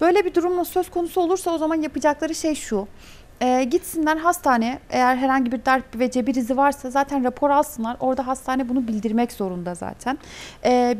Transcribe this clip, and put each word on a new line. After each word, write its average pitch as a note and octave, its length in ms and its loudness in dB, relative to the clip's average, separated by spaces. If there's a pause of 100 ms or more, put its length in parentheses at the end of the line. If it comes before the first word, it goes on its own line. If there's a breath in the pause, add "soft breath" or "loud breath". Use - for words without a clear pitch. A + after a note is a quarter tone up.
Böyle F4+ 240 4
bir F4+ 100 -4
durumla F4+ 300 2
söz F4+ 260 -2
konusu F4 300 -2
olursa F4+ 300 0
o E4 80 -2
zaman D#4 240 0
yapacakları D4+ 520 0
şey D#4 200 -2
şu. G#3 340 -4 (540 loud breath)
E, B3+ 220 2
gitsinler D#4 520 0
hastaneye, C#4+ 640 0 (120)
eğer B3+ 260 2
herhangi C4 360 2
bir B3+ 120 -6
darp C4 340 0
ve B3 120 2
cebir B3+ 240 0
izi B3 220 0
varsa C#4 340 2
zaten C#4 340 0
rapor B3+ 260 0
alsınlar. C4+ 500 0
Orada C4 260 0
hastane C4 420 -2
bunu B3 200 0
bildirmek A3+ 440 0
zorunda F3+ 420 -6
zaten. - 440 -6 (460 loud breath)
E, B3 360 4